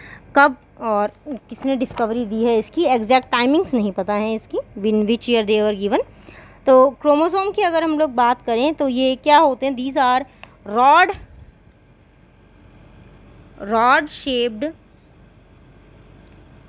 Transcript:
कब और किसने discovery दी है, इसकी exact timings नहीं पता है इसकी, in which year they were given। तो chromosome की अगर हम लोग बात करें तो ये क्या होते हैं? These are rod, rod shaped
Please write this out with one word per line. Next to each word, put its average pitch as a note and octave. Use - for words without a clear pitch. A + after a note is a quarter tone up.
कब C#4
और G#3
किसने C4+
discovery A#3+
दी A3
है, A#3
इसकी D#4
exact B3+
timings C4+
नहीं G#3
पता G3
है G#3+
इसकी, A3
in -
which G#3+
year A#3
they A3+
were G#3+
given। G3+
तो C4
chromosome D#4+
की G#4
अगर E4
हम D#4
लोग D#4
बात A#3+
करें B3
तो C#4+
ये C4
क्या D4
होते C4+
हैं? C#4
These C4
are B3+
rod, C#4+
rod B3+
shaped A#3+